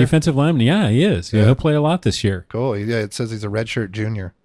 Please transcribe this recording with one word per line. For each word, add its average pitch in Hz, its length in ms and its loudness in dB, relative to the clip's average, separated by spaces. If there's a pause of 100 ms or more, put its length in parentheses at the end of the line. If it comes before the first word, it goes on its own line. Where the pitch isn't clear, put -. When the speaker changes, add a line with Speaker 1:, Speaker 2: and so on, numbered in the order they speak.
Speaker 1:
defensive 156 300 2
lineman. 143 300 2
Yeah, 165 240 2
he 120 140 2
is. 120 300 -2
Yeah, 107 80 4
Speaker 2:
Yeah. 104 60 6
Speaker 1:
he'll 135 80 6
play 151 200 0
a 151 60 2
lot 165 220 0
this - 200 -2
year. 95 260 -2
Speaker 2:
Cool. 117 280 -4
Yeah, 110 200 -4
it 104 160 -4
says 117 160 -6
he's 110 140 -10
a 107 60 -6
redshirt 110 420 -4
junior. 107 420 -6 (120)